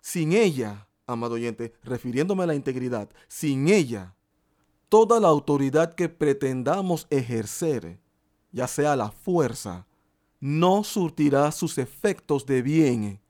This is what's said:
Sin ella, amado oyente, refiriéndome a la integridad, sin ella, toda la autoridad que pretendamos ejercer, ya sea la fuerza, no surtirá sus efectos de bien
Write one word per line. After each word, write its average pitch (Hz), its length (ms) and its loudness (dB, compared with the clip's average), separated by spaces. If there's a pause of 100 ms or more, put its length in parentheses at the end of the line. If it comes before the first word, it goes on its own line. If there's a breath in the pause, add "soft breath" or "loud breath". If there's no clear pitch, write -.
Sin 160 320 -2
ella, 127 540 0 (200)
amado 117 280 -6
oyente, 117 460 -8
refiriéndome 135 640 -4
a 175 40 -2
la 156 80 -2
integridad, 123 540 -6 (180 soft breath)
sin 139 420 -2
ella, 117 460 0 (720)
toda 220 320 6
la 196 100 4
autoridad 147 680 2
que 170 140 -2
pretendamos 147 1000 -2
ejercer, 117 920 -4 (520)
ya 123 160 -6
sea 147 280 0
la 107 140 -4
fuerza, 113 760 -4 (520)
no 175 440 2
surtirá 147 680 2
sus - 280 -4
efectos 143 680 -4
de 131 160 0
bien 123 680 2